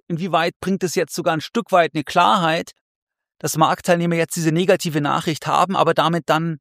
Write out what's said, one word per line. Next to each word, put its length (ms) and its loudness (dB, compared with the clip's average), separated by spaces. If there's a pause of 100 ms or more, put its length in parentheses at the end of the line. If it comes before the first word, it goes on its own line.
inwieweit 520 0
bringt 220 -2
es 120 -2
jetzt 200 0
sogar 200 -2
ein 60 -2
Stück 320 -4
weit 220 4
eine 100 -4
Klarheit, 680 2 (680)
dass 180 -6
Marktteilnehmer 600 0
jetzt 200 -2
diese 160 0
negative 480 0
Nachricht 460 -4
haben, 300 2
aber 180 2
damit 340 0
dann 320 0